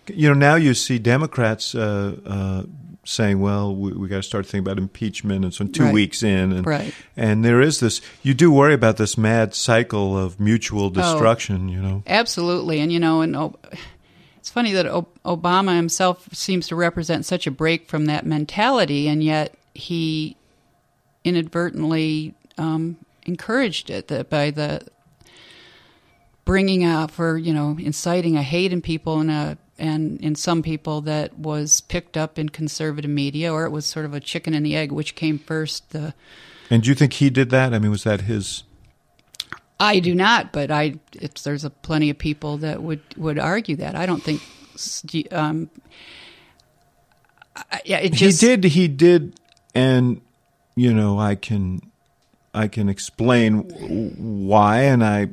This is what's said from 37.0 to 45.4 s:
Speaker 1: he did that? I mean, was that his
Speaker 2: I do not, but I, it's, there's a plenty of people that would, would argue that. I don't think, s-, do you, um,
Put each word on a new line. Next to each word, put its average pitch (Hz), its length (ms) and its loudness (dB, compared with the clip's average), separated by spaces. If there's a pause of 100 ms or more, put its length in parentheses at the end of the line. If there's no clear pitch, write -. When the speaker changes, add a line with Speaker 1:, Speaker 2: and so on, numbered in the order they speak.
Speaker 1:
he 139 160 4
did 131 200 2
that? 131 240 4
I 110 60 2
mean, 107 120 2
was 104 140 -2
that 104 160 2
his 104 420 -6 (1120)
Speaker 2:
I 208 220 2
do 175 160 2
not, 202 380 2
but 190 180 -2
I, 151 280 -2 (120)
it's, - 300 -14
there's 147 240 -6
a 151 40 -8
plenty 156 400 0
of 143 80 -4
people 147 420 -6
that 151 220 -6
would, 156 200 -6 (160)
would 156 200 -4
argue 165 400 -2
that. - 180 -8
I 170 100 -4
don't 175 180 -4
think, 151 180 -4 (340)
s-, - 260 -10
do 160 160 -10
you, 151 140 -4
um, 156 380 -4 (1900)